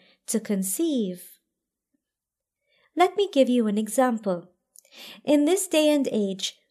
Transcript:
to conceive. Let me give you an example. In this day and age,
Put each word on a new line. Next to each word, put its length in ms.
to 100
conceive. 1000
Let 220
me 140
give 180
you 180
an 100
example. 720
In 200
this 240
day 220
and 200
age, 480